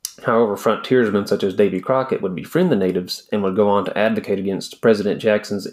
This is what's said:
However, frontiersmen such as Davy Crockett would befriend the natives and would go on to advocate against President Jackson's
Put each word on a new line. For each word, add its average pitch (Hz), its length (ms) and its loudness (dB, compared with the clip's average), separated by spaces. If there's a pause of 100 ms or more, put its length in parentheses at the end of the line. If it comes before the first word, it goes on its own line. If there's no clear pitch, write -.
(260)
However, 113 320 2
frontiersmen 107 680 2
such - 180 0
as 95 100 -2
Davy 92 260 2
Crockett 131 420 -2
would 92 140 -6
befriend 170 340 0
the 131 60 2
natives 92 560 -2
and 104 100 -2
would 95 140 -2
go 104 140 4
on 101 160 2
to - 120 -4
advocate 107 400 0
against 95 440 -6
President 101 400 2
Jackson's 104 520 -2